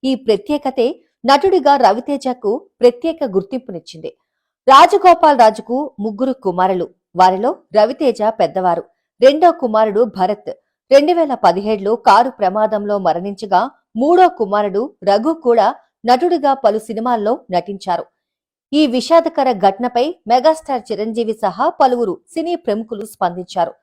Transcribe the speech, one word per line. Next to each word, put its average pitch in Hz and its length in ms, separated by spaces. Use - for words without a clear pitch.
ఈ 262 100
ప్రత్యేకతే 240 680
నటుడిగా 285 500
రవితేజకు 254 760
ప్రత్యేక 247 440
గుర్తింపునిచ్చింది. 190 880
రాజగోపాల్ 339 720
రాజుకు 220 360
ముగ్గురు 220 340
కుమారులు, 185 400
వారిలో 185 340
రవితేజ 233 440
పెద్దవారు. 170 440
రెండో 302 300
కుమారుడు 220 540
భరత్ 196 340
రెండు 285 220
వేల 320 220
పదిహేడులో 202 640
కారు 233 340
ప్రమాదంలో 208 680
మరణించగా, 190 680
మూడో 339 320
కుమారుడు 208 560
రఘు 226 220
కూడా 233 360
నటుడిగా 277 480
పలు 220 240
సినిమాల్లో 226 560
నటించారు. 185 560
ఈ 302 140
విషాదకర 277 680
ఘటనపై 240 560
మెగాస్టార్ 262 680
చిరంజీవి 220 520
సహా 208 240
పలువురు 247 480
సినీ 330 200
ప్రముఖులు 220 520
స్పందించారు. 175 760